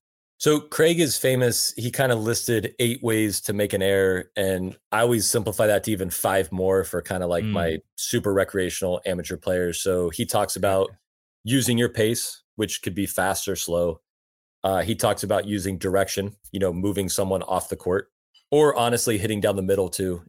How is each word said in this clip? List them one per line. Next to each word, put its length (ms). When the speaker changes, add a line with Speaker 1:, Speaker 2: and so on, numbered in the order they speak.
Speaker 1:
So 220
Craig 380
is 180
famous. 600
He 140
kind 200
of 80
listed 600
eight 220
ways 400
to 100
make 200
an 100
error, 540
and 400
I 120
always 260
simplify 400
that 160
to 80
even 180
five 400
more 340
for 160
kind 220
of, 60
like, 160
Speaker 2:
Mm. 80
Speaker 1:
my 260
super 360
recreational 760
amateur 300
players. 440
So 300
he 160
talks 300
about 320
Speaker 2:
Yeah. 80
Speaker 1:
using 340
your 120
pace, 520
which 260
could 120
be 120
fast 400
or 100
slow. 440
Uh, 180
he 140
talks 280
about 220
using 320
direction, 580
you 80
know, 120
moving 360
someone 360
off 260
the 60
court, 360
or 260
honestly 420
hitting 220
down 160
the 60
middle 280
too 380